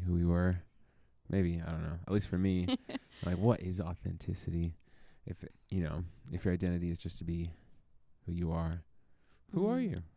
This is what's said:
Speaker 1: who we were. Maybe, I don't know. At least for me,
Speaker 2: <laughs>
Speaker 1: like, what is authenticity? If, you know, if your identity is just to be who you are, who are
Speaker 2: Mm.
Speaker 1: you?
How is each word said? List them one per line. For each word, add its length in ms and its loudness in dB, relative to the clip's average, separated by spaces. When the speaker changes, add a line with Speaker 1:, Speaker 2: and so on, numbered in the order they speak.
Speaker 1:
who 80 2
we 120 4
were. 320 4
Maybe, 360 2
I 60 -4
don't 120 -2
know. 140 -4
At 60 0
least 140 2
for 100 0
me, 300 4
Speaker 2:
<laughs> 580 -6
Speaker 1:
like, 120 2
what 240 4
is 180 -2
authenticity? 960 -4
If, 120 -8
you 140 0
know, 200 -2
if 120 -4
your 100 4
identity 360 0
is 80 -2
just 220 -8
to 40 -10
be 300 -4
who 80 -4
you 180 0
are, 320 -2
who 160 2
are 80 2
Speaker 2:
Mm. 140 0
Speaker 1:
you? 120 -4